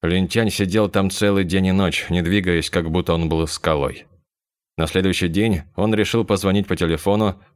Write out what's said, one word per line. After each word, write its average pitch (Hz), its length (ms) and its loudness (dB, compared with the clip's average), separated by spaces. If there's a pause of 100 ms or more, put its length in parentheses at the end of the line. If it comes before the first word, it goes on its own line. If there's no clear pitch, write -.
Лин 90 240 0
Тянь 110 240 0
сидел 101 380 0
там 98 200 0
целый 98 340 0
день 92 220 0
и 92 60 4
ночь, 95 380 0
не 87 120 0
двигаясь, 87 480 0
как 82 220 -2
будто 85 220 0
он 82 140 0
был 80 200 0
скалой. 73 580 -2 (720)
На 80 80 0
следующий 92 420 0
день 95 360 0 (120)
он 107 200 0
решил 107 280 0
позвонить 98 440 0
по 92 80 -2
телефону 95 680 0 (140)